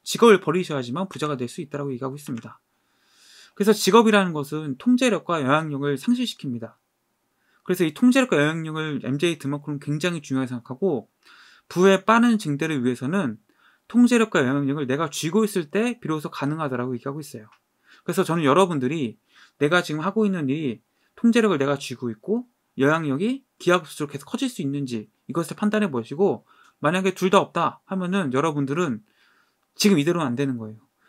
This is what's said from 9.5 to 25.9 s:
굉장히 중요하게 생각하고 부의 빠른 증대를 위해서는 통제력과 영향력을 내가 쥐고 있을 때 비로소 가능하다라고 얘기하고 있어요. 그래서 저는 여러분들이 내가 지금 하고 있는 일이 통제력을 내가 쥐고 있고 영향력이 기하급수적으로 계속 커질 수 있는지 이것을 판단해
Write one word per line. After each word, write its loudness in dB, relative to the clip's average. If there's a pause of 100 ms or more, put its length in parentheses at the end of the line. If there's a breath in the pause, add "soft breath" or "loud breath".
굉장히 -4
중요하게 -4
생각하고 -4 (580 soft breath)
부의 4
빠른 4
증대를 -2
위해서는 -2 (520 soft breath)
통제력과 4
영향력을 -2
내가 -2
쥐고 0
있을 -2
때 -2
비로소 -6
가능하다라고 -4
얘기하고 -8
있어요. -16 (560 soft breath)
그래서 0
저는 0
여러분들이 2 (400 soft breath)
내가 2
지금 -4
하고 0
있는 -2
일이 -4 (340)
통제력을 2
내가 0
쥐고 -8
있고 -4 (300)
영향력이 0 (160)
기하급수적으로 -2
계속 -14
커질 -6
수 -8
있는지 -6 (180)
이것을 -6
판단해 0